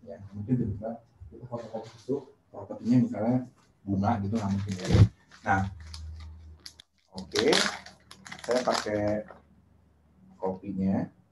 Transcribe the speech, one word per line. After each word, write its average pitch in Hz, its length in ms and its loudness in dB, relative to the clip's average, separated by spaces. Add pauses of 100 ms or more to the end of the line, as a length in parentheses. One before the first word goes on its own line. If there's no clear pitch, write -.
Ya, 95 160 -14 (160)
mungkin 107 400 -2
kita, 113 240 -8 (320)
kita - 160 -18
foto - 240 -10
kopi - 240 -8
susu, - 320 -6 (240)
propertinya 117 480 2
misalnya 117 380 2 (440)
bunga 98 400 2
gitu, 101 140 -2
nggak 101 160 0
mungkin 98 240 -2
ya. - 100 -6 (560)
Nah, 98 200 4 (1500)
oke. - 300 0 (960)
Saya 123 160 2
pakai 110 420 0 (1300)
kopinya. 95 720 -2 (240)